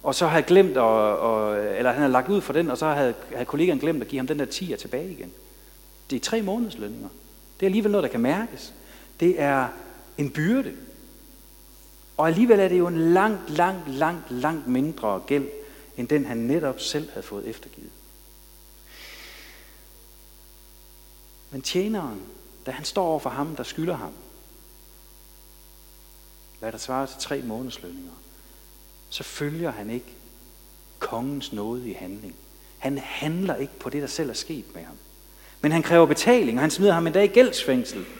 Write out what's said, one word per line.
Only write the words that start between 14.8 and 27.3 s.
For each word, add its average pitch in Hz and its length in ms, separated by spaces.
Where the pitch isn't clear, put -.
gæld, 139 200
end 120 100
den 147 180
han 120 120
netop 135 420
selv 151 340
havde 98 120
fået 101 220
eftergivet. - 440
Men 135 100
tjeneren, 180 600
da 131 60
han 143 140
står 190 200
over 160 140
for 131 100
ham, 143 260
der 127 80
skylder 165 320
ham, 101 160
hvad 110 120
der 113 60
svarer 131 280
til 131 140
tre 139 220